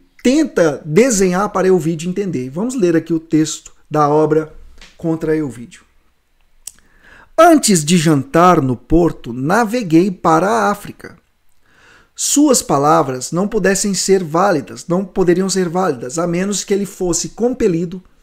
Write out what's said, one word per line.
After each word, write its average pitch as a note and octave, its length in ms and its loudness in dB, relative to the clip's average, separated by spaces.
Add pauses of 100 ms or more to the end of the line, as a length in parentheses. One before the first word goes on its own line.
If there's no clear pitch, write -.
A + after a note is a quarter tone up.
(220)
tenta A#3 600 2
desenhar F#3+ 680 2
para F#3 180 0
Euvídio E3+ 400 0
entender. E3+ 420 -6
Vamos G#3+ 240 -6
ler F3 220 2
aqui E3 160 -2
o D#3+ 80 -2
texto - 520 -4 (180)
da D3+ 180 0
obra D#3 440 0 (440)
Contra D#3+ 400 -4
Euvídio. B2 460 -10 (1600)
"Antes C4 460 4
de E3+ 120 2
jantar E3 640 4
no B2+ 160 -2
porto, D#3 560 0
naveguei F#3+ 800 0
para F#3 360 0
a G#3 240 0
África. - 480 -12 (960)
Suas C#4+ 460 2
palavras C#3+ 720 0
não F#3 160 -2
pudessem G3 460 0
ser F#3+ 280 0
válidas, D#3+ 640 -2
não F#3 200 -2
poderiam F#3 420 0
ser F3+ 220 -2
válidas, D3 480 -4
a F3 80 -2
menos F#3 380 -4
que G3+ 100 -2
ele G3 100 -2
fosse F3 460 -6
compelido F#3 720 -2 (200)